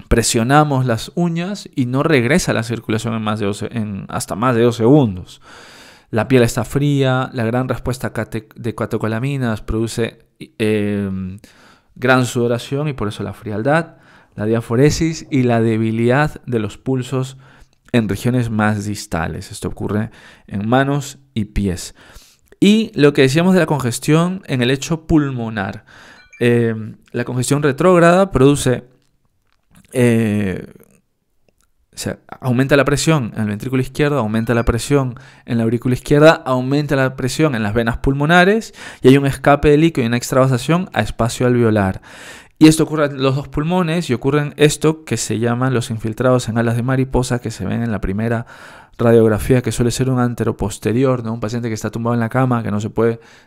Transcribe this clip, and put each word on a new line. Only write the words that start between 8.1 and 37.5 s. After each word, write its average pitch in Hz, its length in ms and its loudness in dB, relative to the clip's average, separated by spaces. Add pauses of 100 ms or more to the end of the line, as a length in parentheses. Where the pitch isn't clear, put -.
cate-, 110 420 -8
de 113 180 -8
catecolaminas 113 880 -4
produce, 113 640 -4 (140)
eh, 101 960 -4 (560)
gran 127 320 2
sudoración 120 640 -4
y 147 60 -6
por 110 160 -6
eso 107 140 -10
la 98 100 -8
frialdad, 135 640 -4 (360)
la 104 120 -6
diaforesis 135 840 0
y 131 140 2
la 117 180 2
debilidad 113 840 0
de 120 140 -2
los 104 180 -6
pulsos 131 600 -4 (540)
en 113 180 2
regiones 120 400 -2
más 107 360 0
distales. 98 640 -6
Esto 101 180 -10
ocurre 104 420 -4 (360)
en 101 200 -6
manos 135 520 0 (140)
y 107 120 -4
pies. 98 500 -4 (640)
Y 214 360 4
lo 143 180 4
que 143 100 4
decíamos 165 300 4
de 185 60 4
la 160 60 2
congestión 156 800 0
en 127 160 -2
el 120 100 2
hecho 156 360 -4
pulmonar. 113 800 -2 (540)
Eh, 117 360 2 (360)
la 120 120 -4
congestión 127 400 -2
retrógrada 170 680 4
produce, 131 520 2 (1080)
eh, 113 800 0 (1200)
o - 40 -20
sea, - 220 -8 (220)
aumenta 131 340 2
la 139 80 6
presión 139 520 0
en 110 80 -2
el 107 40 -2
ventrículo 123 340 -4
izquierdo, 143 380 -2
aumenta 113 340 -2
la 117 120 0
presión 127 500 0 (300)
en 123 120 -2
la 117 60 0
aurícula 120 320 0
izquierda, 151 360 6 (140)
aumenta 135 520 -2
la 131 180 0
presión 131 400 -2